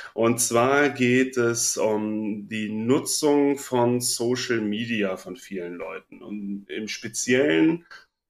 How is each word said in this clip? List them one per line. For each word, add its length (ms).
Und 280
zwar 480
geht 480
es 400
um 720
die 200
Nutzung 880
von 440
Social 580
Media 560
von 220
vielen 380
Leuten. 460
Und 480
im 200
Speziellen, 960